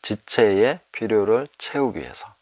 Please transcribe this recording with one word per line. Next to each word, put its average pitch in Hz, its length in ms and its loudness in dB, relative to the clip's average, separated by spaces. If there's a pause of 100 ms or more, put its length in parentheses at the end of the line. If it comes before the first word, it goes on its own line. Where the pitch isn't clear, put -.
지체의 110 760 2 (120)
필요를 110 540 0 (120)
채우기 127 420 -2
위해서 - 420 -12